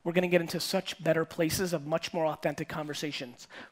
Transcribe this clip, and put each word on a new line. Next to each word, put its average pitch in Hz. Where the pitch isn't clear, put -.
we're 170
gonna 180
get 175
into 165
such -
better 160
places 170
of 147
much 160
more 160
authentic 151
conversations. 147